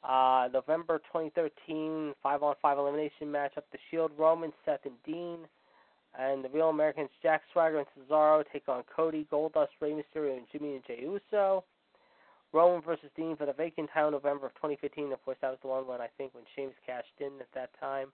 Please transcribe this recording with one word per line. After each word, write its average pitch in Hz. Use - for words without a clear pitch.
Uh, 131
November 160
twenty 160
thirteen, 156
five-on-five 143
elimination 147
match 143
up 147
the -
Shield. 160
Roman, 160
Seth, 143
and 131
Dean. 170
And 135
the 127
Real 156
Americans, 151
Jack 156
Swagger 160
and 139
Cesaro, 151
take 147
on 135
Cody, 156
Goldust, 151
Rey 151
Mysterio, 151
and 123
Jimmy 147
and 131
Jey 120
Uso. 196
Roman 175
versus 156
Dean 160
for 151
the 139
vacant 156
title, 151
November 143
of -
twenty 151
fifteen. 147
Of 127
course, 131
that 135
was 131
the 139
one 131
when 127
I 120
think 135
when 120
Sheamus 139
cashed 123
in 139
at 123
that 127
time. 135